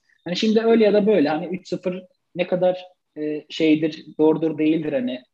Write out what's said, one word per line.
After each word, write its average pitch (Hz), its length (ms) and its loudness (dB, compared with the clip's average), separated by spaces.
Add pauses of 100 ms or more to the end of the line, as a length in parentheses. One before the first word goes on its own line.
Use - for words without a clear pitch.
(240)
Hani 175 120 -6
şimdi 220 240 2
öyle 226 240 4
ya 202 80 4
da 202 140 2
böyle 175 220 2
hani 160 180 -4
üç 180 220 -10
sıfır 185 340 -8 (320)
ne 180 120 -4
kadar, 180 380 0 (340)
e, 151 320 -6
şeydir, 156 540 0 (140)
doğrudur 156 400 2
değildir 156 340 -2
hani 127 300 -4 (120)